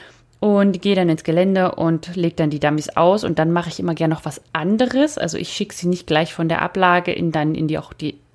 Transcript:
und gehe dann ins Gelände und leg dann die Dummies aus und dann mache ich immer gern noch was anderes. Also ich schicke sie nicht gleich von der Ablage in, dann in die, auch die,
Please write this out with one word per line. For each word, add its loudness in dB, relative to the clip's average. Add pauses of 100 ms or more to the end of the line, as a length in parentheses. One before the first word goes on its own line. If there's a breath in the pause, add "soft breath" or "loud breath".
(380 loud breath)
und 2
gehe 2
dann 2
ins 0
Gelände 2
und -2
leg -2
dann 0
die -4
Dummies 0
aus 4
und -2
dann 2
mache 0
ich -10
immer -2
gern 0
noch -4
was -10 (100)
anderes. 0
Also -4
ich -8
schicke -8
sie -4
nicht -2
gleich 0
von -2
der 0
Ablage 2
in, -2
dann 0
in -2
die, -2
auch -12
die, -8 (160)